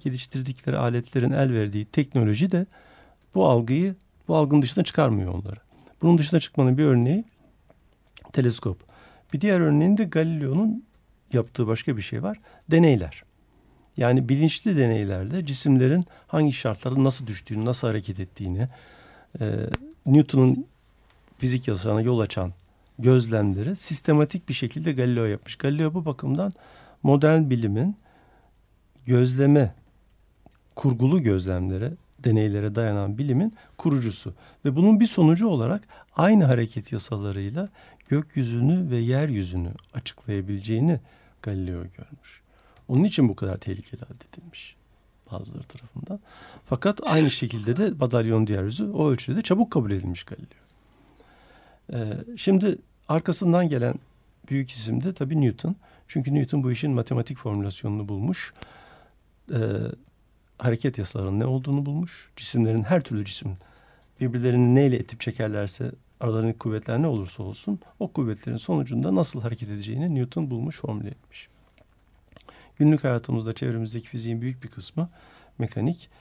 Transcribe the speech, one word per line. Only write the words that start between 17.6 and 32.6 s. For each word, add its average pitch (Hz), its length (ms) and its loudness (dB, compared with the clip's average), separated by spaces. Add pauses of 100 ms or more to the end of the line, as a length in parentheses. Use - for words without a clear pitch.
nasıl 123 240 -2
hareket 101 320 -4
ettiğini, 95 480 -6 (720)
e, 110 60 -4 (600)
Newton'un 135 600 4 (720)
fizik 127 300 -2
yasasına 107 320 0
yol 120 180 0
açan 95 340 -4 (460)
gözlemleri 113 800 2
sistematik 151 720 0
bir 131 60 -4
şekilde 156 380 -4
Galileo 123 320 0
yapmış. - 320 -4
Galileo 151 380 -2
bu 175 100 -4
bakımdan 151 480 -4 (500)
modern 147 480 6
bilimin 117 460 0 (1080)
gözleme, 127 680 4 (1000)
kurgulu 135 480 2
gözlemlere, 92 720 -2 (260)
deneylere 107 560 0